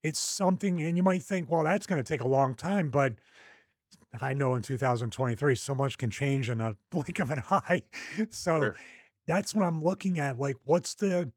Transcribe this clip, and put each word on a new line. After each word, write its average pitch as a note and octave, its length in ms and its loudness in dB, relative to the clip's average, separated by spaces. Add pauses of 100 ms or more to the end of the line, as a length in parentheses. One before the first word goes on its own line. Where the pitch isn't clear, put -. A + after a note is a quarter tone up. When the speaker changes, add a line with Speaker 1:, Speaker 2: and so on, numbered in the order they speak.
Speaker 1:
It's D#3 180 -4
something, F#3 600 0
and E3+ 140 0
you F3+ 60 2
might F#3 200 4
think, F3+ 280 -4
"Well, E3 140 2
that's F#3+ 220 0
gonna D#3 180 0
take D3+ 160 -2
a B2 80 -2
long C3 260 2
time," F3 360 -2
but C3+ 240 2 (1040)
I C3+ 140 -4
know C3+ 200 2
in A#2+ 80 -2
two C3+ 160 -4
thousand A#2+ 320 0
twenty-three, B2+ 460 0
so - 180 -6
much C3+ 240 -2
can A#2+ 120 -2
change C3+ 400 -2
in A#2 100 -2
a A2+ 240 -2
<laughs> - 60 -20
blink F3 280 -4
of D3 120 0
an C#3+ 200 -2
eye. F#3+ 320 2 (480)
So D#3+ 300 0
Speaker 2:
Sure. G#2+ 160 0 (500)
Speaker 1:
that's F#3+ 280 0
what G#3 100 4
I'm D#3+ 180 0
looking F3+ 380 0
at. C3+ 180 -2
Like, C#3 260 -2
what's E3 300 2
the F3+ 420 0